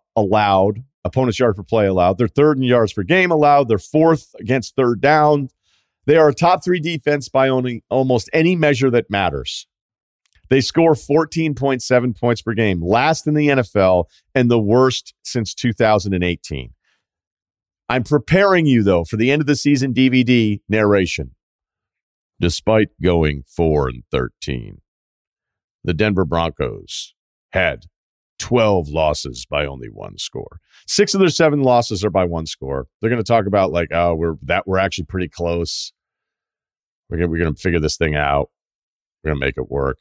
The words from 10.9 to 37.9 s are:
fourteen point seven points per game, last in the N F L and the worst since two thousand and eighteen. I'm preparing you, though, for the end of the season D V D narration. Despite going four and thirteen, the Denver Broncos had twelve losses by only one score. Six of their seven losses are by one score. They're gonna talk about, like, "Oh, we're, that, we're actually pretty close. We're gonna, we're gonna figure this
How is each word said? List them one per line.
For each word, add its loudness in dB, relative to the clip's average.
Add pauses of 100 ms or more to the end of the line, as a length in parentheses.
fourteen -2
point -2
seven 0
points -2
per -4
game, 0
last 0
in 0
the 2
N 2
F -6
L 2 (260)
and 2
the 4
worst 0
since -6
two -4
thousand 0
and 0
eighteen. -6 (1160)
I'm 0
preparing 2
you, 4
though, 2
for -8
the 0
end 2
of -4
the 2
season 0
D 2
V 2
D 2
narration. 0 (1040)
Despite 0 (120)
going 0
four 0
and -12
thirteen, -8 (1000)
the -4
Denver 0
Broncos -6 (360)
had -2 (520)
twelve 0
losses -4
by -4
only -14
one -16
score. -14 (260)
Six 0
of 0
their 4
seven 2
losses 2
are -2
by 2
one -6
score. -10 (140)
They're -2
gonna -2
talk 0
about, 0
like, -2
"Oh, 0
we're, -4
that, -4
we're -2
actually -4
pretty -6
close. -6 (1160)
We're -6
gonna, -2
we're -2
gonna -2
figure -4
this -4